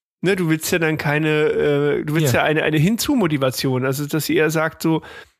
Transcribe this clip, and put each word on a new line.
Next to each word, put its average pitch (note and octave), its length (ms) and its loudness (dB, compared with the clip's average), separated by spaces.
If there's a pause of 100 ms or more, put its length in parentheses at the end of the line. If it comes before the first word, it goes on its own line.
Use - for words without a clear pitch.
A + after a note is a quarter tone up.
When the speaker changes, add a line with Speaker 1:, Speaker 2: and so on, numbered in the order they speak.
(220)
Speaker 1:
ne, F#3+ 160 0
du F3 100 0
willst D#3 240 -2
ja F3+ 80 0
dann D#3 180 0
keine, D3+ 320 0
äh, D3 760 0
du D3+ 100 -4
willst D#3 180 2
Speaker 2:
Ja. F3 80 4
Speaker 1:
ja D3 40 2
eine, D#3 180 2
eine D#3 140 0
Hinzu-Motivation." D3+ 1080 0
Also, C#3 200 -2
dass D3 200 -4
sie D#3 120 0
eher D#3 120 2
sagt D#3 320 -4
so, D#3+ 200 0 (380)